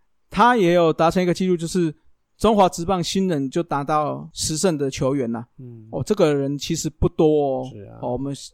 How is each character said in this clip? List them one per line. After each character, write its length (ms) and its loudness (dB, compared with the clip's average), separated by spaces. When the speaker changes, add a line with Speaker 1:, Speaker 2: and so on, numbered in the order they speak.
Speaker 1:
他 280 4
也 160 4
有 180 4
达 180 2
成 140 0
一 20 0
个 80 2
记 140 -2
录， 80 2
就 100 -6
是 300 -2
中 180 2
华 120 6
职 160 -4
棒 180 0
新 260 0
人 220 -2
就 140 -2
达 200 -4
到 500 -4
十 240 -4
胜 200 2
的 140 -2
球 240 -2
员 160 -2
啦。 160 -8
Speaker 2:
嗯。 340 -18
Speaker 1:
哦， 140 -6
这 80 -2
个 220 4
人 220 -2
其 180 -6
实 140 -6
不 180 -2
多 180 2
哦。 480 2
Speaker 2:
是 120 -16
啊。 160 -20
Speaker 1:
哦， 100 -6
我 60 -4
们 180 -8